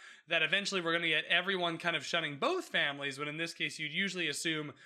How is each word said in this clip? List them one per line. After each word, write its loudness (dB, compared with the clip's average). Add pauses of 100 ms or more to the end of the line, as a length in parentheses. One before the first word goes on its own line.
(260)
that 4
eventually 2
we're 2
gonna 2
get 4
everyone 2
kind 0
of -2
shunning 0
both 0
families, -2
when -4
in -6
this -4
case -4
you'd -4
usually 0
assume -2 (140)